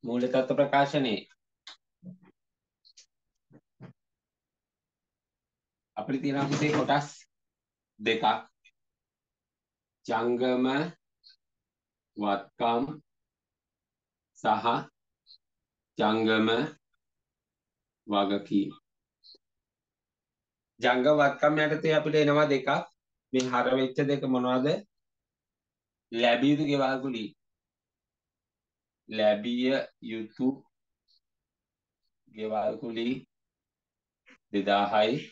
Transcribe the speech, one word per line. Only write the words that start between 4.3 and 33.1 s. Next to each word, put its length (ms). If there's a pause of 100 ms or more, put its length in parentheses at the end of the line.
අපිට 240
තියෙනවා 300
පුතේ 220
කොටස් 360 (920)
දෙකක්. 240 (1800)
ජංගම 600 (1500)
වත්කම් 680 (1500)
සහ 280 (1300)
ජංගම 500 (1600)
වගකීම්. 640 (2000)
ජංගම 360
වත්කම් 440
යටතේ 340
අපිට 220
එනවා 300
දෙකක්. 220 (640)
මේ 120
හර 280
වෙච්ච 340
දෙක 180
මොනවද? 420 (1500)
ලැබිය 380
යුතු 160
ගෙවල් 320
කුලී. 300 (1800)
ලැබිය 580 (360)
යුතු 440 (1800)
ගෙවල් 480
කුලී 380 (1300)